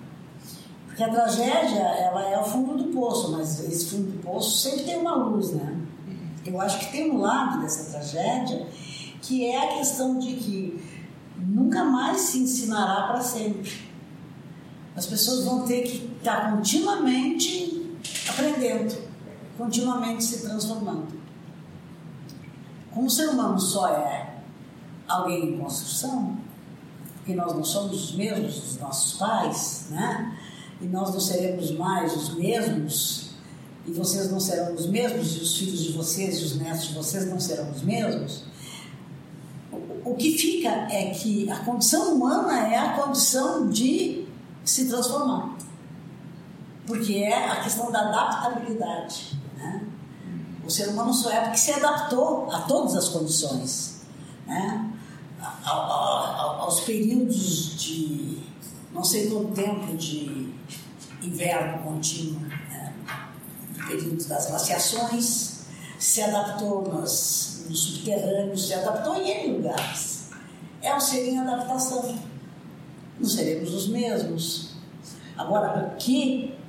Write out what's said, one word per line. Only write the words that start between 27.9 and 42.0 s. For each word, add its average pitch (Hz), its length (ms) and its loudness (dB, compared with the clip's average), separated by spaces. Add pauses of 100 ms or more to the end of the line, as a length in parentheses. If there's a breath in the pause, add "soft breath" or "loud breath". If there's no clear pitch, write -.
os - 60 -4
mesmos 214 440 0
dos - 200 -6
nossos - 380 0
pais, - 720 0
né? 233 480 -2 (440 loud breath)
E 180 60 -6
nós 190 260 0
não - 60 0
seremos 180 520 2
mais 175 440 2
os 156 200 -2
mesmos, 170 960 0 (540 loud breath)
e 165 60 -4
vocês 190 400 0
não 190 80 0
serão 170 340 0
os 165 140 -2
mesmos, 190 500 2
e - 40 -4
os - 160 2
filhos 185 260 0
de 156 100 0
vocês 185 460 0
e 165 60 -2
os 139 120 -2
netos 160 300 -2
de 147 80 -4
vocês 185 340 -2
não 185 100 -2
serão 147 320 -2
os - 120 -6
mesmos. 190 600 0 (1300 loud breath)
O, - 400 -6
o - 40 2
que - 220 4
fica 320 320 4 (220)
é 190 200 2
que 202 380 2
a 190 100 -2
condição 311 560 4